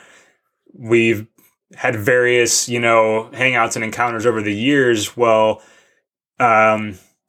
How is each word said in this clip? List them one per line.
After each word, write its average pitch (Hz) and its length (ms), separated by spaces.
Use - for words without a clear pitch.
we've 113 480
had 123 220
various, 123 720
you 120 100
know, 113 540
hangouts 123 420
and 113 100
encounters 113 420
over 110 140
the 104 140
years. 120 640
Well, 110 460
um, 110 600